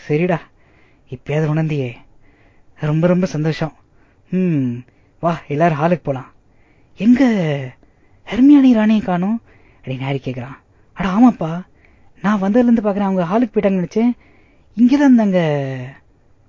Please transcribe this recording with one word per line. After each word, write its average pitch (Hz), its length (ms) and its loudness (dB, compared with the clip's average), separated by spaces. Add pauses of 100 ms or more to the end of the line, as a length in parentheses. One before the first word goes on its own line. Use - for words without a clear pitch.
"சரிடா, 160 320 -2 (680)
இப்பயாவது 151 440 -4
உணர்ந்தியே. 151 380 -4 (800)
ரொம்ப, 156 320 -2
ரொம்ப 180 200 2
சந்தோஷம். 156 500 -4 (540)
ம், 160 440 -2 (460)
வா, 165 280 -4
எல்லாரும் 151 300 0
ஹாலுக்கு 165 240 -2
போலாம்." 131 300 -8 (640)
"எங்க 247 280 2 (1000)
ஹெர்மியானி 269 500 6
ராணியை 214 260 2
காணோம்?" 190 420 -2 (400)
அப்படின்னு 131 180 -8
ஹாரி 135 240 -6
கேக்குறான். 127 320 -10 (360)
"அட 180 160 -6
ஆமாப்பா, 185 540 0 (600)
நான் 196 200 0
வந்ததுல 202 140 0
இருந்து 240 260 2
பாக்குறேன், 202 160 -2
அவங்க 190 260 -2
ஹாலுக்கு 220 320 -2
போயிட்டாங்கன்னு 190 300 0
நினைச்சேன். 233 260 0 (640)
இங்கதான் 269 340 4
இருந்தாங்க." 165 680 2 (720)